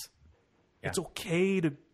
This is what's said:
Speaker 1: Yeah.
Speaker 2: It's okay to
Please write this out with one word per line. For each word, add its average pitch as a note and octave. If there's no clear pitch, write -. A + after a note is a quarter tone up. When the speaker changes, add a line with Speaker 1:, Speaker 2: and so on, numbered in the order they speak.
Speaker 1:
Yeah. F#2+
Speaker 2:
It's F#2
okay F#3
to D#3